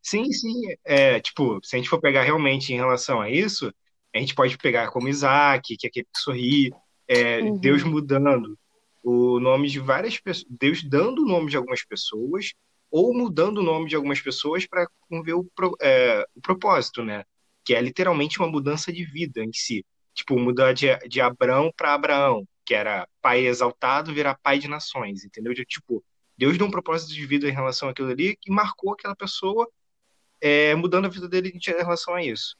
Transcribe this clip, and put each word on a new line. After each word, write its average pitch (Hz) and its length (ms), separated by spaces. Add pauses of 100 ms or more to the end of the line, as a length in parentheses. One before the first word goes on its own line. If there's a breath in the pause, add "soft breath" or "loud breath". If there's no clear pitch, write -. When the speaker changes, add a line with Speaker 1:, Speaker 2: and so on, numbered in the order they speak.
Speaker 1:
Sim, 233 300
sim. 233 320 (220)
É, 139 340
tipo, 117 460
se - 100
a 127 40
gente 123 100
for 165 120
pegar 135 220
realmente 135 500
em 123 40
relação 123 440
a 104 80
isso, 156 460 (400)
a 107 40
gente 135 180
pode 131 200
pegar 117 340
como 127 180
Isaac, 139 680
que - 100
é - 20
aquele 120 180
que - 140
sorri, 127 520 (360)
é, 120 320
Speaker 2:
Uhum. 107 180
Speaker 1:
Deus 143 240
mudando 139 720 (460)
o 123 380
nome 131 280
de 139 120
várias 139 380
pessoas, - 300
Deus 139 360
dando 190 380
o 277 40
nome 170 240
de 147 60
algumas 127 280
pessoas, 143 680 (380)
ou 220 260
mudando 208 420
o 202 40
nome 160 260
de 156 80
algumas 139 240
pessoas 151 460
pra 180 200 (220)
conver 165 260
o 180 100 (100)
pro-, 185 260
é, 127 540
o 131 60
propósito, 180 640
né? 104 200 (400)
Que 160 100
é 117 60
literalmente 151 580
uma 180 100
mudança 151 440
de 175 120
vida 147 380
em 113 100
si. - 320 (300)
Tipo, - 240
mudar 127 340
de, 131 240 (120)
de 131 120
Abrão 127 560
pra 147 180
Abraão, 139 520 (180)
que 117 100
era 104 320 (160)
pai 127 240
exaltado, 127 680
virar 143 300
pai 143 160
de 143 100
nações, 110 560
entendeu? 110 300
De, 127 100
tipo, - 400 (320)
Deus 143 200
deu 202 100
um 190 40
propósito 165 420
de 147 140
vida 143 220
em 135 40
relação 131 360
àquilo 131 220
ali 170 360
e 196 40
marcou 196 420
aquela 202 220
pessoa, 214 540 (720)
é, 151 340
mudando 180 320
a - 20
vida 180 200
dele 185 260
em 180 220
relação 175 380
a 175 80
isso. 120 380